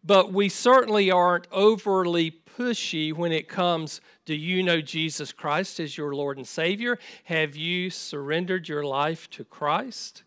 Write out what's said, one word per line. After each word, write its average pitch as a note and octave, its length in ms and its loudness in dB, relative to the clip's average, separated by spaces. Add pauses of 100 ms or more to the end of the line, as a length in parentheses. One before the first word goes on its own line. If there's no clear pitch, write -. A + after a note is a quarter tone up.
but F#3+ 260 6
we G3+ 160 2
certainly A3 640 4
aren't F3 400 4
overly F#3+ 800 2
pushy E3 800 -6
when E3+ 200 -2
it D#3 160 -2
comes, E3+ 500 -2 (240)
"Do D#3 100 -6
you F3+ 300 -2
know E3+ 160 2
Jesus D#3 540 -6
Christ D#3+ 480 -4
as D3 160 -8
your D3 180 -6
Lord C#3 220 -4
and C3 100 -12
Savior? G3+ 500 -2 (280)
Have D#3 320 -2
you F3+ 320 -4
surrendered E3 800 -4
your D3 160 -4
life C#3+ 460 -2
to - 120 -16
Christ?" F3+ 840 -4